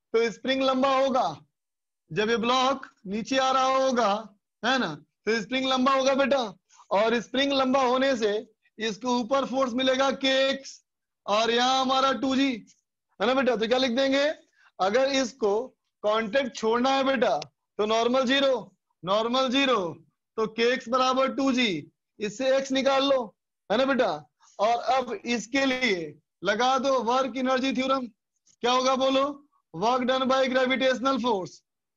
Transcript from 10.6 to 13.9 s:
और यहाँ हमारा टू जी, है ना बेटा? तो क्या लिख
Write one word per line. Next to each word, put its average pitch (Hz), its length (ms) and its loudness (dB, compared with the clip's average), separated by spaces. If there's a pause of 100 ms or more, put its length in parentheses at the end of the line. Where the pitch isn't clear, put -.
और 220 240 0
यहाँ 254 300 2
हमारा 262 340 2
टू 262 220 -2
जी, 269 140 2 (720)
है 190 60 0
ना 254 80 2
बेटा? 254 220 2
तो 214 120 -2
क्या 247 100 2
लिख 262 140 0